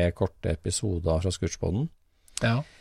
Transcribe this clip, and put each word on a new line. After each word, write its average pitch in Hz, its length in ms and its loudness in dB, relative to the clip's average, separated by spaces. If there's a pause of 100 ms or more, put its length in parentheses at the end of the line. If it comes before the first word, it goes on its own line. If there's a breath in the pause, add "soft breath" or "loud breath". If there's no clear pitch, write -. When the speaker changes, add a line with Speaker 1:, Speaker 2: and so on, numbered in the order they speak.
(120)
Speaker 1:
korte - 440 -2
episoder 87 640 0
fra 90 160 0
Scootspodden. 104 540 -2 (520)
Speaker 2:
Ja. 120 200 2 (200 soft breath)